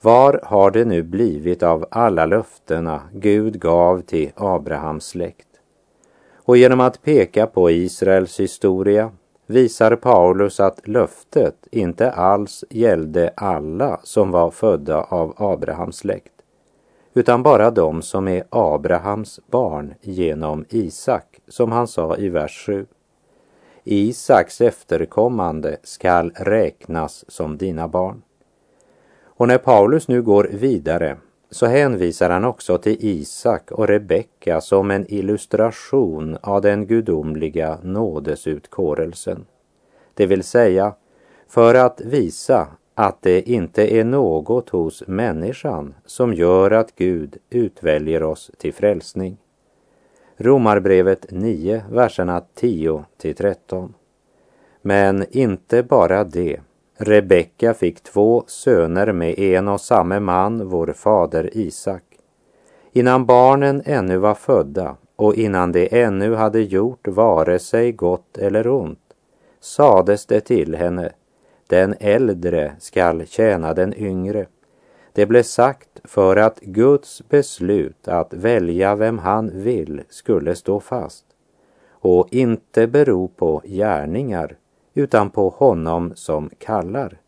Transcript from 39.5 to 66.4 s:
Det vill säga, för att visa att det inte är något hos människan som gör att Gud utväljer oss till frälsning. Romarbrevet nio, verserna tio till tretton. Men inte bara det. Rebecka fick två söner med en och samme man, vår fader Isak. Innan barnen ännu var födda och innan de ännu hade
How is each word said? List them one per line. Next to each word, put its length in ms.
Det 120
vill 160
säga, 520
för 260
att 260
visa 640
att 280
det 280
inte 440
är 100
något 640
hos 380
människan 880
som 280
gör 360
att 260
Gud 400
utväljer 720
oss 360
till 160
frälsning. 600
Romarbrevet 920
nio, 600
verserna 520
tio 500
till 180
tretton. 600
Men 480
inte 520
bara 420
det. 360
Rebecka 720
fick 260
två 460
söner 640
med 260
en 300
och 120
samme 400
man, 480
vår 180
fader 720
Isak. 460
Innan 340
barnen 580
ännu 320
var 180
födda 600
och 180
innan 380
de 300
ännu 320
hade 260